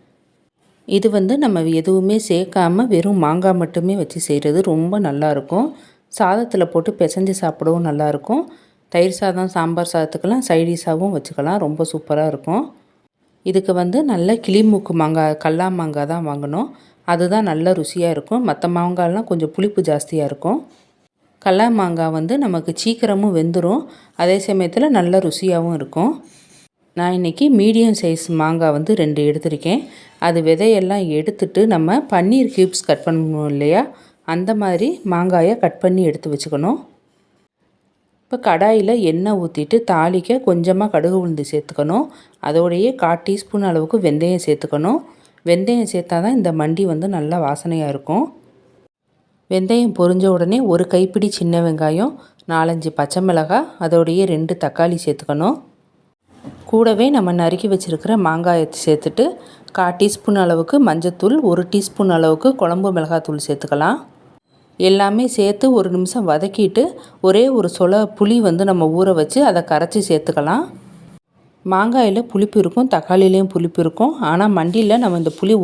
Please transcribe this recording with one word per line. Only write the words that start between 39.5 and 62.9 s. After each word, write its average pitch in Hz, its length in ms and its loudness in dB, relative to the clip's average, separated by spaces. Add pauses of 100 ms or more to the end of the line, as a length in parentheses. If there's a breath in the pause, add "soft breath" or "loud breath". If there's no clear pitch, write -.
தாளிக்க 180 580 0
கொஞ்சமா 185 360 2 (100)
கடுகு 170 260 2
உளுந்து 156 300 -4
சேர்த்துக்கணும். 151 520 -2 (440 loud breath)
அதோடையே 175 420 2 (140)
கால் 170 240 0
டீஸ்பூன் 202 420 -2
அளவுக்கு 160 280 0 (100)
வெந்தயம் 170 380 0
சேர்த்துக்கணும். 151 540 -2 (480 loud breath)
வெந்தயம் 214 420 0
சேர்த்தா 175 320 -4
தான் 233 160 0
இந்த 180 200 0
மண்டி 160 320 0
வந்து 160 240 -2
நல்லா 156 300 -4
வாசனையா 156 480 -4
இருக்கும். 156 320 -2 (1300)
வெந்தயம் 208 460 0
பொரிஞ்ச 185 260 2 (100)
உடனே 180 240 0 (140)
ஒரு 175 120 2 (100)
கைப்பிடி 190 420 2
சின்ன 170 300 0
வெங்காயம், 160 440 0 (420 loud breath)
நாலஞ்சு 165 460 -2
பச்சை 143 300 -2
மிளகாய், 170 360 0 (200)
அதோடையே 165 480 2
ரெண்டு 160 220 -2 (100)
தக்காளி 165 400 0
சேர்த்துக்கணும். 151 520 -2 (1160)
கூடவே 220 340 4 (100)
நம்ம 185 220 0
நறுக்கி 180 340 0
வச்சிருக்கிற 190 540 -2
மாங்காயை 165 400 0 (200)
சேர்த்துட்டு 156 380 0 (540 loud breath)
கால் 180 240 0
டீஸ்பூன் 202 420 0
அளவுக்கு 170 340 2 (100)
மஞ்சத்தூள், 180 500 0 (140)
ஒரு 175 120 0 (100)
டீஸ்பூன் 196 440 0
அளவுக்கு 160 320 4 (120)
குழம்பு 180 360 0